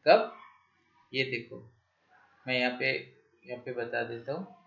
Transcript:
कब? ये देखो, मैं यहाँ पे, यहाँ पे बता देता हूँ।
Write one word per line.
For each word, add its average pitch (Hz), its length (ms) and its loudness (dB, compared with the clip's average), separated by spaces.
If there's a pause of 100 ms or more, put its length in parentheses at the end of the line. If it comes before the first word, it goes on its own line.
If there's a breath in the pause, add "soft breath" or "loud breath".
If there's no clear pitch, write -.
कब? 202 280 6 (760)
ये 131 100 2
देखो, 120 480 -8 (760)
मैं 127 120 0
यहाँ 123 180 0
पे, - 360 -2 (320)
यहाँ 123 160 -10
पे 127 100 -8
बता 120 300 -4
देता 117 300 -6
हूँ। 180 240 -8 (100)